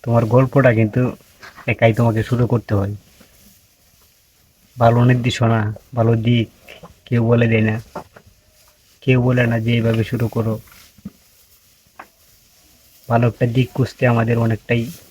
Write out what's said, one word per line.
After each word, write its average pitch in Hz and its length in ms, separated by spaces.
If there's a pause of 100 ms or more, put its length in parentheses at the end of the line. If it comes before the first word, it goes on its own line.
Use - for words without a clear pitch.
তোমার 117 200 (100)
গল্পটা 131 460
কিন্তু 113 220 (680)
একাই 113 280
তোমাকে 113 300
শুরু 123 220
করতে 113 280
হয়। 101 140 (1800)
ভালো 117 220 (100)
নির্দেশনা, 120 500 (380)
ভালো 117 160 (120)
দিক 117 220 (600)
কেউ 120 140 (100)
বলে 120 200
দেয় 110 180
না, 110 60 (1300)
কেউ 127 140 (100)
বলে 123 220
না 117 60 (100)
যে 117 120
এইভাবে 113 340
শুরু 120 140 (100)
করো। 113 180 (2500)
ভালো 120 220
একটা - 140 (100)
দিক 127 200
খুঁজতে - 280 (100)
আমাদের 117 220 (100)
অনেকটাই 117 360 (300)